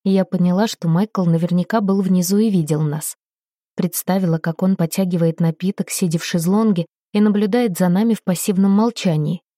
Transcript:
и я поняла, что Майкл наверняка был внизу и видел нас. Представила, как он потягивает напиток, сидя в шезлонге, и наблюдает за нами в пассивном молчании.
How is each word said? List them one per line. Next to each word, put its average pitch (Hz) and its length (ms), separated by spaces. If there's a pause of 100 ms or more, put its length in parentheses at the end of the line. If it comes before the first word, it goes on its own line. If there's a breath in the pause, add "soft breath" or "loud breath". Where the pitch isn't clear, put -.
и 196 80
я 190 140
поняла, 180 420
что - 220
Майкл 185 360
наверняка 170 560
был 196 220
внизу 185 360
и 220 120
видел 160 320
нас. 151 340 (600)
Представила, 180 600
как - 240
он 190 120
потягивает 170 640
напиток, 175 520
сидя 170 280
в - 60
шезлонге, 180 640 (260)
и 208 80
наблюдает 208 560
за 180 120
нами 208 260
в - 100
пассивном 190 460
молчании. 180 720 (160)